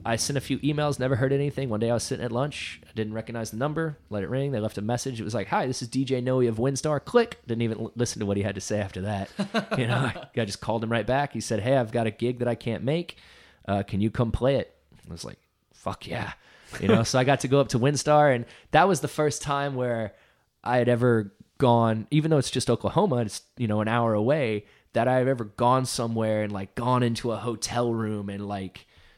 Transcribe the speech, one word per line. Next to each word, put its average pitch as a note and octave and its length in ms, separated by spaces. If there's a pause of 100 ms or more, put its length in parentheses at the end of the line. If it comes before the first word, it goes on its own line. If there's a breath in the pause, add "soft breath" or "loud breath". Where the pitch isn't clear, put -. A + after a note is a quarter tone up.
I A2+ 100
sent C#3 220
a - 20
few B2+ 200
emails, D3 380
never C3 180
heard C3+ 160
anything. C#3 360
One G#2+ 120
day A#2 100
I A#2+ 40
was A#2 80
sitting - 220
at A#2 80
lunch, - 520
I - 100
didn't G#2+ 180
recognize A2+ 380
the G#2+ 80
number, D3+ 400 (100)
let G#2 140
it F2 80
ring. C#3 220
They A2+ 80
left G#2+ 180
a G2+ 40
message. A#2+ 380
It G2 40
was G#2+ 100
like, G2+ 140
"Hi, F3+ 180
this F#3 160
is A#2 60
D C3+ 160
J B2+ 180
Noe B2+ 200
of A2+ 140
WinStar." C#3 480
Click. A#3 420
Didn't A#2 140
even A2+ 180
l-, A2 160
listen A#2 260
to G#2 60
what G2 120
he G2+ 40
had G2+ 120
to G2 80
say G#2+ 180
after F#2+ 220
that. G2 340
<laughs> G3+ 420
You A#2+ 80
know, A#2+ 100
I, B2 320 (120)
I A2+ 60
just G2+ 160
called A2 200
him A2+ 80
right A2+ 160
back. C#3 280
He A2+ 60
said, G#2+ 200
"Hey, C3 160
I've A2+ 160
got A#2 140
a A2 40
gig A#2+ 280
that A#2+ 100
I A#2+ 60
can't A2 300
make. E3 340 (500 loud breath)
Uh, G2 140
can G2 180
you G#2+ 100
come A#2 220
play C3 240
it?" - 180 (320)
I D#2+ 60
was E2+ 140
like, G1+ 120 (360)
"Fuck - 320
yeah." - 260 (480 loud breath)
You F#2+ 80
know, A2+ 160
so B2+ 160
I B2+ 40
got C3+ 160
to C3 80
go C#3 120
up C3+ 80
to B2+ 100
WinStar, D3 560
and A#2+ 120 (260 loud breath)
that E3+ 160
was D#3+ 120
the C#3+ 80
first D3+ 340
time C#3+ 340
where A#2 380 (500 soft breath)
I B2 140
had A#2+ 100
ever A#2 440 (260)
gone, A2+ 520
even D#3 220
though D3+ 60
it's - 120
just - 180
Oklahoma, B2 500
it's, A2 240 (140)
you A#2+ 120
know, G#2 120
an G#2+ 60
hour A#2 260
away, A2 520 (280 soft breath)
that A#2 140
I've B2+ 220
ever B2 160
gone B2 420
somewhere A2 560
and, G#2 80
like, G2 240
gone B2 300
into A#2 260
a G#2+ 60
hotel A#2+ 580
room G#2+ 340
and, G2+ 200
like, F#2+ 380 (320 soft breath)